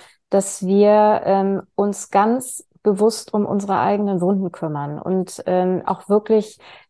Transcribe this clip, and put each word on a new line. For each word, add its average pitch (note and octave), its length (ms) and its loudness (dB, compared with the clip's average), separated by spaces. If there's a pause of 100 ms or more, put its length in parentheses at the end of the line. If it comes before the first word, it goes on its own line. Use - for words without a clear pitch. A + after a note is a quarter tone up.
(300)
dass G3 360 -2
wir, G#3 580 4
ähm, G3 380 0 (140)
uns G3+ 340 -4
ganz A3+ 560 0 (160)
bewusst G#3 520 0
um G#3 120 0
unsere G3+ 340 -2
eigenen G3+ 420 0
Wunden F#3+ 300 -2
kümmern D3 480 -8
und, F#3 460 -6
ähm, F3+ 400 0
auch - 220 -6
wirklich G#3+ 500 0 (320)